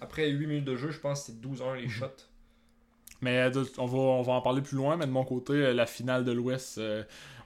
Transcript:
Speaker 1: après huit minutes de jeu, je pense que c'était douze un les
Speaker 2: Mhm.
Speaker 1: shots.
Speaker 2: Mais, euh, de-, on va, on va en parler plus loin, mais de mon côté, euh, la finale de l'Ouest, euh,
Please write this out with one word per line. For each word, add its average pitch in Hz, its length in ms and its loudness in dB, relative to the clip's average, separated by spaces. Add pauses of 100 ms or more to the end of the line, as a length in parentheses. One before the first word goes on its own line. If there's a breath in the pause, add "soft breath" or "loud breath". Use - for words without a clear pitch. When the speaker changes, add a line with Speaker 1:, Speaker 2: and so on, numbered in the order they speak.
Speaker 1:
après 151 300 -2
huit 143 160 0
minutes 147 180 0
de 131 120 0
jeu, 139 140 -4
je 147 80 -8
pense 143 220 -2
que - 60 -12
c'était 117 140 -14
douze 127 220 -6
un 131 140 -2
les 123 80 -6
Speaker 2:
Mhm. 123 60 -2
Speaker 1:
shots. 117 160 -4 (1120)
Speaker 2:
Mais, 123 180 2
euh, 127 120 4
de-, 131 160 0 (120)
on 127 80 0
va, 127 120 0
on 127 240 4
va 123 100 2
en 127 80 4
parler 127 220 2
plus 139 140 -4
loin, 139 200 2
mais 165 100 -2
de 135 40 -2
mon 131 140 2
côté, 127 280 -2
euh, 143 220 4
la 120 120 4
finale 127 380 -2
de 123 80 2
l'Ouest, 127 460 -2
euh, 107 260 -4 (420 loud breath)